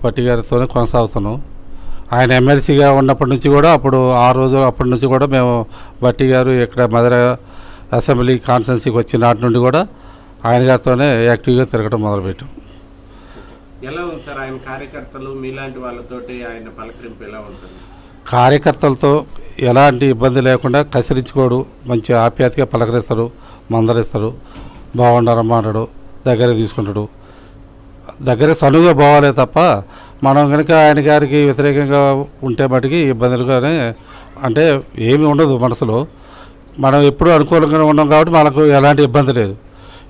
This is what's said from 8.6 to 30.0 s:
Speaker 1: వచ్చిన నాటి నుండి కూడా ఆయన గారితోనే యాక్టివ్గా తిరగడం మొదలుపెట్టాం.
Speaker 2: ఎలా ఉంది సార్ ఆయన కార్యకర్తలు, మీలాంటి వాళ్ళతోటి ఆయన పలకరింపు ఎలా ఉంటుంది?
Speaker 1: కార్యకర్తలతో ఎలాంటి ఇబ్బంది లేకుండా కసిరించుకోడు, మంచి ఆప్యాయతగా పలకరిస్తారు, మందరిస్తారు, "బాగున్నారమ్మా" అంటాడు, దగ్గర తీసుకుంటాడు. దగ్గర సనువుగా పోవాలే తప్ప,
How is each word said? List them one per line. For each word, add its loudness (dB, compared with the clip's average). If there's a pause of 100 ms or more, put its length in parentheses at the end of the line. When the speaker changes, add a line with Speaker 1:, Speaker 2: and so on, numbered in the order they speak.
Speaker 1:
వచ్చిన -2
నాటి 0
నుండి 0
కూడా 0 (580)
ఆయన 2
గారితోనే 0
యాక్టివ్గా 0
తిరగడం -4
మొదలుపెట్టాం. -6 (1400)
Speaker 2:
ఎలా -12
ఉంది -12
సార్ -14
ఆయన -12 (120)
కార్యకర్తలు, -16
మీలాంటి -14
వాళ్ళతోటి -14
ఆయన -16
పలకరింపు -20
ఎలా -18
ఉంటుంది? -20 (500)
Speaker 1:
కార్యకర్తలతో 0 (340)
ఎలాంటి 2
ఇబ్బంది 0
లేకుండా 0
కసిరించుకోడు, -2 (200)
మంచి -2
ఆప్యాయతగా 0
పలకరిస్తారు, -4 (420)
మందరిస్తారు, -2 (640)
"బాగున్నారమ్మా" 2
అంటాడు, -4 (380)
దగ్గర 0
తీసుకుంటాడు. -4 (1120)
దగ్గర 2
సనువుగా 4
పోవాలే 4
తప్ప, 0 (420)